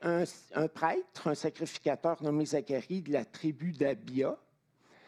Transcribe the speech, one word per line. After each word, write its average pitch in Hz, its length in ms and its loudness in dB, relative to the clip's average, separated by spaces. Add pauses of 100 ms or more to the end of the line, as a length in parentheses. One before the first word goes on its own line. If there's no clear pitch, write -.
un, 170 220 4 (300)
un 156 140 4
prêtre, - 600 0
un 151 60 2
sacrificateur 156 880 -2
nommé 151 240 2
Zacharie 143 560 -2
de 147 100 -4
la - 120 2
tribu 156 480 -4
d'Abia, 131 640 0 (720)